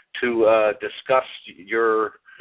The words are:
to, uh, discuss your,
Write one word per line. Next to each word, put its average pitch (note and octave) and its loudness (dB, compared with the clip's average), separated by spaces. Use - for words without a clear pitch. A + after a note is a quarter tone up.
to, A#2 0
uh, G#2+ 4
discuss B2+ -4
your, A2 -2